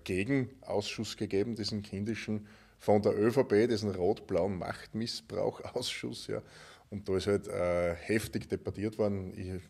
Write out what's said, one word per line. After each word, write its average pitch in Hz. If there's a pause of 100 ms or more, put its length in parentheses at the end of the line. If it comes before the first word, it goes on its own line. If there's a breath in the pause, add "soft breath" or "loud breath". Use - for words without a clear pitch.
Gegenausschuss 104
gegeben, 104
diesen 104
kindischen, 104 (360 loud breath)
von 104
der 104
Ö 110
V 131
P, 107
diesen 107
rot-blauen 92
Machtmissbrauchausschuss, -
ja. 107 (480 loud breath)
Und 101
da 95
ist 92
halt, 101
äh, 87
heftig -
debattiert 101
worden. 98
Ich 92